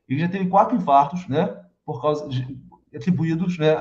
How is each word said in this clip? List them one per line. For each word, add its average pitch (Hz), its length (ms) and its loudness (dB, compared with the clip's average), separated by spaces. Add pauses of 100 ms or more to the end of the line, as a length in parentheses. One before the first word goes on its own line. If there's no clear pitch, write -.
Ele 131 120 -2
já 170 80 0
teve 190 200 -2
quatro 208 280 4
infartos, 143 520 2
né? 160 300 -2 (280)
Por 147 160 -8
causa 151 260 -2
de, 127 180 -4 (500)
atribuídos, 165 600 0
né, 156 240 4